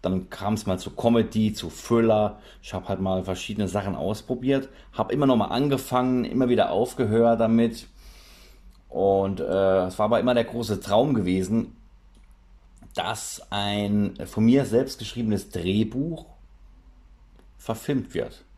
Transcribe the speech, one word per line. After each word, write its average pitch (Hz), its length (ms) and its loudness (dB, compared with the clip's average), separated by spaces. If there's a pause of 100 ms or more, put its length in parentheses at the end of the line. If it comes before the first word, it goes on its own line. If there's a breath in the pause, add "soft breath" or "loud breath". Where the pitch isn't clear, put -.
Dann 92 280 -2
kam's 104 360 -4
mal 92 140 -2
zu - 120 -10
Comedy, 110 600 2
zu 87 160 -8
Thriller. 110 680 2 (220 loud breath)
Ich - 120 -14
hab 92 140 -8
halt 95 140 -4
mal 92 220 -2
verschiedene 98 440 -4
Sachen 98 280 -2
ausprobiert. 123 760 -4 (240 loud breath)
Hab - 180 -2
immer 143 140 0
noch 135 100 4
mal 107 120 2
angefangen, 127 760 0
immer 131 240 0
wieder 113 240 2
aufgehört 113 720 2
damit. 113 460 2 (1000 soft breath)
Und, 98 540 2
äh, 95 460 2
es 92 120 -10
war 107 60 4
aber 110 140 2
immer 123 140 2
der 117 120 2
große 110 340 -4
Traum 123 340 2
gewesen, 92 600 0 (1200)
dass 92 460 -6 (100)
ein 104 640 0 (100)
von 107 200 0
mir 127 200 6
selbst 123 340 0
geschriebenes 110 500 -4
Drehbuch 113 760 -2 (1300)
verfilmt - 560 -4
wird. - 320 -8 (120)